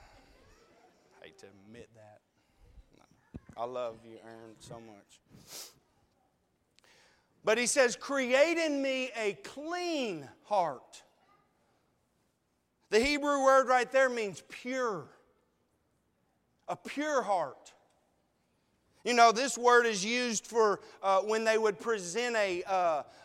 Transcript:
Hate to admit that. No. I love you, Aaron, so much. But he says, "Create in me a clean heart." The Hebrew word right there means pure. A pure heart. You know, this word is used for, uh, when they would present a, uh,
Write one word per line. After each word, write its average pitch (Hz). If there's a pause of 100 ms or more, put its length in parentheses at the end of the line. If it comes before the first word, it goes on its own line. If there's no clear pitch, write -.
(1200)
Hate 80
to -
admit 101
that. 107 (800)
No. - (520)
I 113
love 120
you, 113
Aaron, 113
so 117
much. - (1700)
But 220
he 240
says, 247
"Create 277
in 294
me 262
a 214
clean 294 (180)
heart." 165 (1900)
The 208
Hebrew 285
word 269
right 247
there 262
means 220
pure. 240 (1600)
A 175
pure 285
heart. 175 (1300)
You 240
know, 233
this 240
word 240
is 208
used 233
for, 214 (220)
uh, 190
when 220
they 220
would 214
present 226
a, 190
uh, 175 (220)